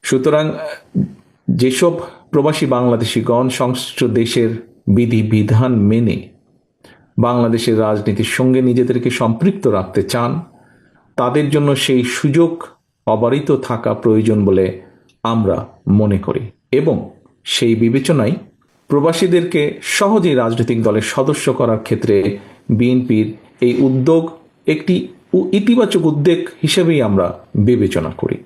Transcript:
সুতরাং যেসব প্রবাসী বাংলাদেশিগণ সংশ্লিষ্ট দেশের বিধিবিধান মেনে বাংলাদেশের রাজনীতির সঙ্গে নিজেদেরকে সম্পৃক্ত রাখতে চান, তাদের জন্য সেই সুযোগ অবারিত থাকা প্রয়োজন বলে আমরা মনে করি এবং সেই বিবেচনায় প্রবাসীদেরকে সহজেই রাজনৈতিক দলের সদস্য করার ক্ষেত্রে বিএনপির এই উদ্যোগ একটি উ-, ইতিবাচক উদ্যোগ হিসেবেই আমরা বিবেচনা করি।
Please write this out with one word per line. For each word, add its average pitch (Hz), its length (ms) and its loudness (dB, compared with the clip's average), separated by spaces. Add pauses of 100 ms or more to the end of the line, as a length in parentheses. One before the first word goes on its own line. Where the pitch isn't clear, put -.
সুতরাং 151 480 0 (960)
যেসব 131 440 0 (380)
প্রবাসী 147 360 0
বাংলাদেশিগণ 123 840 0
সংশ্লিষ্ট 127 560 -4
দেশের 117 460 0 (380)
বিধিবিধান 110 840 2
মেনে 110 560 0 (920)
বাংলাদেশের 117 640 0
রাজনীতির 107 440 -2
সঙ্গে 127 380 0
নিজেদেরকে 123 480 0
সম্পৃক্ত 127 560 -2
রাখতে 95 360 -2
চান, 127 380 -4 (760)
তাদের 139 340 0
জন্য 143 260 2
সেই 127 280 0
সুযোগ 156 600 0 (420)
অবারিত 120 460 0
থাকা 113 420 -2
প্রয়োজন 110 500 2
বলে 95 380 0 (400)
আমরা 110 440 -2 (220)
মনে 104 300 2
করি - 320 -6 (220)
এবং 143 380 0 (340)
সেই 117 320 0
বিবেচনায় 123 560 0 (560)
প্রবাসীদেরকে 165 960 0
সহজেই 196 520 0
রাজনৈতিক 117 480 0
দলের 110 200 2
সদস্য 143 500 -2
করার 117 260 0
ক্ষেত্রে 101 600 0 (320)
বিএনপির 120 640 0 (260)
এই 123 220 2
উদ্যোগ 139 480 2 (360)
একটি 156 420 -2 (240)
উ-, 185 200 0
ইতিবাচক 202 540 2
উদ্যোগ 156 320 2 (240)
হিসেবেই 165 400 2
আমরা 95 420 0 (100)
বিবেচনা 104 560 2
করি। - 360 -4